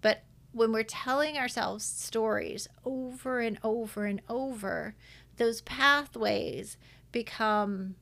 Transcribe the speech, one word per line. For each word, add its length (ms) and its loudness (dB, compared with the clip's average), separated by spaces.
But 240 2
when 200 4
we're 100 2
telling 540 -2
ourselves 480 -2
stories 840 -2
over 560 -4
and 220 -2
over 440 -2
and 220 -2
over, 680 -4
those 260 2
pathways 1120 2
become 880 0